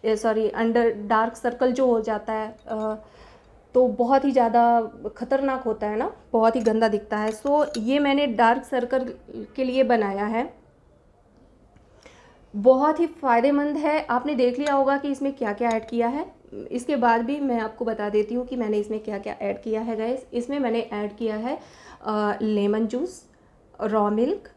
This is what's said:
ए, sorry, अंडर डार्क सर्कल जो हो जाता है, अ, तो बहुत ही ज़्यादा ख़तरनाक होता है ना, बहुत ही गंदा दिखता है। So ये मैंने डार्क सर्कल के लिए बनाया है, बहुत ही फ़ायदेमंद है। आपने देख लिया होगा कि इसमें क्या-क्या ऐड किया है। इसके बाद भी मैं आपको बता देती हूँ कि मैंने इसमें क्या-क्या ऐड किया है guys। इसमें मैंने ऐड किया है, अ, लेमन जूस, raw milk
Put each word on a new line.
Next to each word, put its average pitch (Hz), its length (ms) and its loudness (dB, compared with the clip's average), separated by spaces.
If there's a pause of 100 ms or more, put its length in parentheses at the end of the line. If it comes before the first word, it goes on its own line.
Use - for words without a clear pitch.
ए, 220 100 2
sorry, 220 340 0
अंडर 226 420 2
डार्क 220 440 0
सर्कल 247 360 0
जो 262 160 2
हो 226 140 4
जाता 220 320 -4
है, 220 220 -6 (120)
अ, 214 280 -4 (800)
तो 254 140 6
बहुत 262 380 2
ही 277 60 4
ज़्यादा 233 600 4 (260)
ख़तरनाक 262 460 -2
होता 214 240 -4
है 214 100 -4
ना, 311 160 -4 (200)
बहुत 226 220 4
ही 240 60 0
गंदा 220 260 2
दिखता 208 300 -2
है। 214 140 -2
So 285 340 0 (120)
ये 247 220 0
मैंने 285 280 2
डार्क 240 360 2
सर्कल 254 500 -4 (420)
के 262 80 -2
लिए 262 200 2
बनाया 208 420 2
है, 226 280 -4 (2000)
बहुत 262 440 6
ही 339 80 2
फ़ायदेमंद 285 680 2
है। 302 320 0
आपने 254 260 -2
देख 247 240 2
लिया 285 140 0
होगा 277 240 2
कि 277 140 -4
इसमें 277 220 -4
क्या-क्या 233 360 -4
ऐड 226 180 -2
किया 233 200 0
है। 294 180 -4 (460)
इसके 247 240 -4
बाद 233 260 2
भी 285 180 -4
मैं 247 200 -2
आपको 220 260 -6
बता 214 240 -4
देती 214 260 0
हूँ 247 100 -4
कि 254 100 -8
मैंने 214 220 -2
इसमें 214 220 -4
क्या-क्या 208 420 -8
ऐड 202 200 -6
किया 220 200 -4
है 226 160 -6
guys। 240 360 -4
इसमें 247 260 -4
मैंने 233 200 0
ऐड 208 380 -6
किया 220 180 -4
है, 240 240 -6 (460)
अ, 208 360 0
लेमन 214 460 2
जूस, 269 360 -6 (580)
raw 208 280 2
milk 254 480 -2